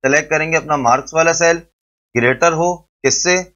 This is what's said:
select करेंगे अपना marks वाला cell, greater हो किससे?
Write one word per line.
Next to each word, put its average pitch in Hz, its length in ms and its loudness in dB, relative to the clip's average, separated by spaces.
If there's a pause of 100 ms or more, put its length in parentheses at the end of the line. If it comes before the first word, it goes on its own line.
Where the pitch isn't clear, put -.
select 147 260 0
करेंगे 160 280 -2
अपना 147 220 -2
marks 127 340 0
वाला 165 220 2
cell, 170 260 0 (540)
greater 127 380 2
हो 170 160 0 (340)
किससे? 180 380 0 (140)